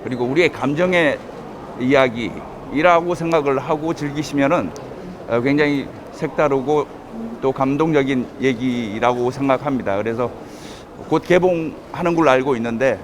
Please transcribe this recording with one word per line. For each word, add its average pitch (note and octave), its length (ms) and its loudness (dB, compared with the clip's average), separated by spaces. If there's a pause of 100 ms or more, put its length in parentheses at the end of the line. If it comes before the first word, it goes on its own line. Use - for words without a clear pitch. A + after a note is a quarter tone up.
그리고 A#2+ 220 -2
우리의 D3+ 260 4
감정의 D#3 640 2 (600)
이야기라고 C3+ 1400 2
생각을 D#3+ 440 2
하고 D#3 340 -2
즐기시면은, C#3+ 760 0 (560)
어, A#2+ 140 0
굉장히 C#3+ 460 2 (240)
색다르고 C#3+ 760 0 (560)
또 C3+ 100 2
감동적인 C#3 760 2 (160)
얘기라고 B2 920 0
생각합니다. C3+ 680 0
그래서 A2+ 320 -2 (800)
곧 D#3 160 2
개봉하는 F3 880 0
걸로 D#3+ 140 6
알고 C3 260 4
있는데 A#2 480 0